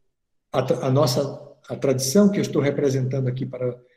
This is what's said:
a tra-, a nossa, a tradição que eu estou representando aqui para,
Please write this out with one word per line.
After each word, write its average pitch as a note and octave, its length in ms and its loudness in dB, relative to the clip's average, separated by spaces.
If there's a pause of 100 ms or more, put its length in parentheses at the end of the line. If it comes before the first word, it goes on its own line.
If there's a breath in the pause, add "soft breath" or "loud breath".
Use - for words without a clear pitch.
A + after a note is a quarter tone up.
(500)
a C#3 120 -2
tra-, C#3+ 260 0
a - 20 0
nossa, C#3+ 520 0 (260)
a B2 80 -10
tradição C#3+ 540 2
que F#3+ 80 -2
eu D3+ 40 0
estou C#3 200 0
representando C3 680 0
aqui C3 180 -4
para, B2 320 -6 (200)